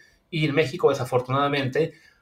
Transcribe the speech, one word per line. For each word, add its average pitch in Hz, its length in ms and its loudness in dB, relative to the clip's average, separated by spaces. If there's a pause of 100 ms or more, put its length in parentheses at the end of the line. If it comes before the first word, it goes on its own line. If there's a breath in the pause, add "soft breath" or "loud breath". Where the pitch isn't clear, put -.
(300 soft breath)
y 156 160 -2
en 143 80 0
México, 151 360 2
desafortunadamente, 139 1040 0 (280 loud breath)